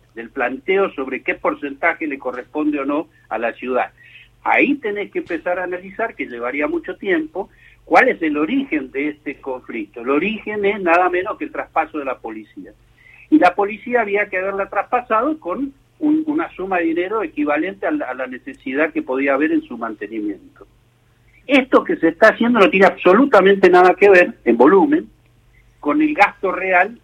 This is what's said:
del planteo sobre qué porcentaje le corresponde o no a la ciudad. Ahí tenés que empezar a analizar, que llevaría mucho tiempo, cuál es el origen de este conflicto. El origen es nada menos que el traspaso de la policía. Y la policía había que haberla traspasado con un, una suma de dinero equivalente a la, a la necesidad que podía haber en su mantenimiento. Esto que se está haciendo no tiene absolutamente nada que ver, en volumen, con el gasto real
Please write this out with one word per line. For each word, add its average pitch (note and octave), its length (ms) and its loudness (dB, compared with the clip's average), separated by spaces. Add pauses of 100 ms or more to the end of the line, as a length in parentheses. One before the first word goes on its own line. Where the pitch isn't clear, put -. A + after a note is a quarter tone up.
(140)
del A2+ 160 -14
planteo F#3 600 -2
sobre C3 300 -8
qué F3+ 120 -4
porcentaje D#3+ 720 -4
le C#3+ 120 -8
corresponde C3 600 -6
o C#3 40 -6
no C#3+ 240 -4 (220)
a A2 80 -6
la A2+ 160 -4
ciudad. A#2+ 360 -4 (540)
Ahí A#2+ 320 2
tenés G#3 340 -8
que F3+ 100 -6
empezar F3+ 380 -6
a F3+ 60 -6
analizar, F#3+ 500 -8
que B2+ 120 -10
llevaría B2 420 -4
mucho - 280 -6
tiempo, F3+ 520 -4 (380)
cuál G#3 220 4
es G3 140 -2
el D3+ 140 -2
origen D#3 560 -2
de C#3+ 160 -4
este D3 320 -12
conflicto. B2 600 -10
El B2 80 -2
origen G#3 560 -2
es G#3 160 -2
nada F3 260 2
menos F#3 300 -6
que D#3 80 -10
el - 60 -14
traspaso D#3 460 -6
de C#3+ 60 -8
la B2+ 140 -8
policía. G#2+ 540 -16 (580)
Y D#4 80 6
la F3+ 160 2
policía A3 480 -2
había G3+ 260 -2
que F#3+ 80 -6
haberla G3 320 -4
traspasado A#3+ 720 -2
con A#3 320 -6 (260)
un, D4+ 280 0
una A3 280 -4
suma F#3 240 -4
de F3 60 -2
dinero F3+ 380 -2
equivalente D#3 640 -4
a E3 40 -2
la, C#3+ 200 -4
a B2+ 40 -6
la B2+ 120 -8
necesidad C3+ 640 -6
que D#3+ 100 -6
podía C#3 320 -2
haber D#3 180 0
en D#3 100 0
su A#2+ 160 -12
mantenimiento. G#2 880 -10 (800)
Esto B3+ 380 2
que E3+ 120 -2
se E3 120 2
está G#3 220 4
haciendo A#3 280 2
no F#3 100 6
tiene F#3+ 180 4
absolutamente G3 840 4
nada F3+ 240 6
que G3+ 160 6
ver, F3 240 6 (100)
en A#2 120 2
volumen, D#3+ 520 4 (680)
con D3 240 0
el D3+ 100 0
gasto F#3+ 380 0
real F#3 540 0